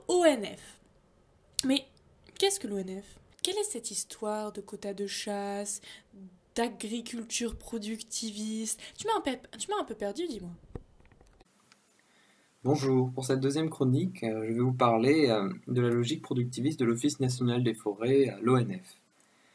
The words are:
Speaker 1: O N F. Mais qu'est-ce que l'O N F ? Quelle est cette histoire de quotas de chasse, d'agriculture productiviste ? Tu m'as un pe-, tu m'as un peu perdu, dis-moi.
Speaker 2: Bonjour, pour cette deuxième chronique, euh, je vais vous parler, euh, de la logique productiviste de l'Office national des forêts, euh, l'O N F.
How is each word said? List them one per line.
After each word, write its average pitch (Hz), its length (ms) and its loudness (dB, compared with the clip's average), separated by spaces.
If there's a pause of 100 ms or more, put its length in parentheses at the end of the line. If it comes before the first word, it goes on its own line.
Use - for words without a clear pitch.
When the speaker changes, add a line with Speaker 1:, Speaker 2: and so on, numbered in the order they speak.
Speaker 1:
O 359 180 6
N 247 200 4
F. - 340 -14 (840)
Mais 269 200 2 (520)
qu'est-ce 392 220 2
que - 80 -8
l'O 202 100 -4
N 190 240 -6
F ? - 180 -20 (220)
Quelle 370 160 -2
est 415 60 0
cette - 280 -8
histoire 214 600 -6
de 208 100 -12
quotas 202 320 -10
de 196 140 -4
chasse, 202 720 -6 (760)
d'agriculture 233 1000 -6
productiviste ? 220 1200 -8 (180)
Tu 415 100 -8
m'as 440 100 2
un - 40 -2
pe-, - 360 -6
tu - 120 -8
m'as 403 120 0
un 277 40 -4
peu 226 100 -10
perdu, 214 320 -4
dis-moi. 190 240 -8 (2000)
Speaker 2:
Bonjour, 131 480 4
pour 127 140 -6
cette 131 140 2
deuxième 151 320 0
chronique, 143 520 2
euh, 110 240 -2
je 113 60 0
vais 117 60 0
vous 127 140 2
parler, 127 560 6
euh, 101 220 2 (160)
de 123 140 2
la 120 80 4
logique 120 320 0
productiviste 127 580 -2
de 123 60 2
l'Office 117 340 2
national 127 440 2
des 113 100 2
forêts, 120 560 2
euh, 98 120 -8
l'O 127 160 4
N 98 260 0
F. - 140 -20 (580)